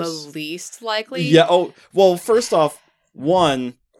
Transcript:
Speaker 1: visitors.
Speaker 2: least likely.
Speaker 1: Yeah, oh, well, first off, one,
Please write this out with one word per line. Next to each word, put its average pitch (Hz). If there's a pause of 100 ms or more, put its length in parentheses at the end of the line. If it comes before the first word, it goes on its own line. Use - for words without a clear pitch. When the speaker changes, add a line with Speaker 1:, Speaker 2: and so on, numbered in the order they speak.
Speaker 1:
visitors. 156
Speaker 2:
least 160
likely. 220
Speaker 1:
Yeah, 160
oh, 175 (220)
well, 180
first 233
off, 156 (320)
one, 139 (220)